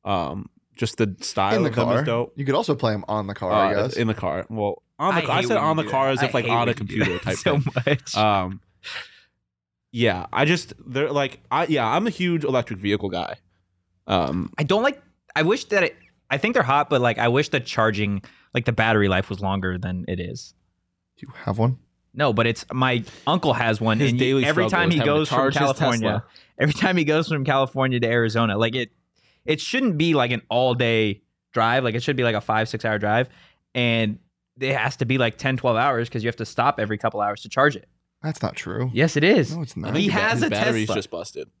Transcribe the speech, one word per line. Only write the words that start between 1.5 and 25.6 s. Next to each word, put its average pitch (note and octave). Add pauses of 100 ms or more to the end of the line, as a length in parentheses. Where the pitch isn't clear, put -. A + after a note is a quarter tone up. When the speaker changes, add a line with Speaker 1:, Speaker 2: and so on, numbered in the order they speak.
Speaker 2:
In F#3
the -
Speaker 1:
of A2+
them A#2
Speaker 2:
car. A2
Speaker 1:
is D3
dope. A#2+
Speaker 2:
You C#3
could C3+
also -
play A#2+
'em G2+
on G#2
the G2+
car, F#2+
I G2
Speaker 1:
Uh, G2+
Speaker 2:
guess. B2+
Speaker 1:
in A#2
the A2
car. F2+
Well, G#2 (160)
on F3+
the E3+
Speaker 3:
I D#3+
Speaker 1:
car. C#3
I E3+
Speaker 3:
hate -
Speaker 1:
said A3+
Speaker 3:
when D3+
Speaker 1:
on D#3+
Speaker 3:
you D#3
Speaker 1:
the D#3
Speaker 3:
do -
Speaker 1:
car C3+
Speaker 3:
that. C3+
Speaker 1:
as C3
if, C#3+
Speaker 3:
I C3+
Speaker 1:
like, A2+
Speaker 3:
hate A#2
Speaker 1:
on A#2
a -
Speaker 3:
when A#2
you A#2
do -
Speaker 1:
computer G2
Speaker 3:
that F2+
Speaker 1:
type F#2
Speaker 3:
<laughs> -
so D3
Speaker 1:
thing. C#3 (140)
Speaker 3:
much. -
Speaker 1:
Um, G2 (1300)
yeah, A2
I C#3
just, E3+ (120)
they're C3+
like, C#3+ (120)
I, D#3+
yeah, C#3+
I'm E3+
a -
huge E3+
electric B2
vehicle G2+
guy. F2 (720)
Um, F2
Speaker 3:
I D#3+
don't G3
like, C#4 (340)
I D#3
wish F3+
that G3
it, - (340)
I C#3
think G#3+
they're -
hot, C#3
but, C3+
like, A#2
I A#2
wish C#3
the C#3
charging, G#2+ (320)
like, B2
the A#2+
battery A2
life F#2+
was F#2+
longer F#2+
than F2+
it F2+
is. - (640)
Speaker 2:
Do -
you - (100)
have G2+
one? B2 (360)
Speaker 3:
No, C#3+
but A2+
it's, A2+
my B2+ (220)
uncle D#3
has A2+
one, A2
Speaker 1:
His C#3
Speaker 3:
and A#2+
Speaker 1:
daily C3
Speaker 3:
every D#3+
Speaker 1:
struggle -
Speaker 3:
time F3
Speaker 1:
is F3
Speaker 3:
he D3
Speaker 1:
having C3+
to D3+
Speaker 3:
goes D3+
from B2+
Speaker 1:
charge C3+
his C#3+
Speaker 3:
California, A#2+